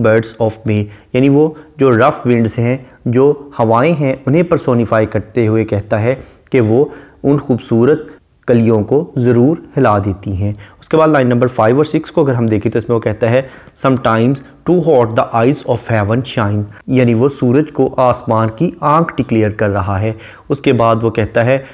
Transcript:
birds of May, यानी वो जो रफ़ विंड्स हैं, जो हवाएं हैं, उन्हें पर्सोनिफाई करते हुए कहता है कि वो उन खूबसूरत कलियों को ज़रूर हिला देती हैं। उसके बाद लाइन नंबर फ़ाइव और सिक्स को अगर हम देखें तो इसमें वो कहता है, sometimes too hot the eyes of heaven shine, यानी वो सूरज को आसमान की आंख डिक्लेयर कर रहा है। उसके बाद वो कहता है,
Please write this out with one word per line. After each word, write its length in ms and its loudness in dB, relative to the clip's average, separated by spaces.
birds 400 0
of 240 -4
May, 160 0
यानी 140 4
वो 160 4
जो 120 4
रफ़ 380 2
विंड्स 300 0
हैं, 280 -2
जो 480 0
हवाएं 360 2
हैं, 240 -2
उन्हें 220 2
पर्सोनिफाई 580 0
करते 400 -4
हुए 180 0
कहता 340 -4
है 200 -2
कि 80 2
वो 300 2
उन 140 2
खूबसूरत 680 0
कलियों 340 2
को 240 0
ज़रूर 440 2
हिला 220 2
देती 380 -6
हैं। 200 -4
उसके 160 -4
बाद 140 4
लाइन 160 2
नंबर 220 2
फ़ाइव 300 2
और 80 2
सिक्स 240 -6
को 140 0
अगर 100 0
हम 140 0
देखें 240 0
तो 60 -2
इसमें 160 -2
वो 60 0
कहता 280 -2
है, 200 0
sometimes 580 0
too 180 2
hot 320 2
the 60 0
eyes 260 0
of 180 -8
heaven 400 0
shine, 320 -2
यानी 260 2
वो 140 2
सूरज 420 0
को 160 0
आसमान 500 0
की 240 -4
आंख 340 0
डिक्लेयर 440 0
कर 100 0
रहा 280 -2
है। 160 -4
उसके 220 0
बाद 300 2
वो 80 0
कहता 320 -2
है, 320 0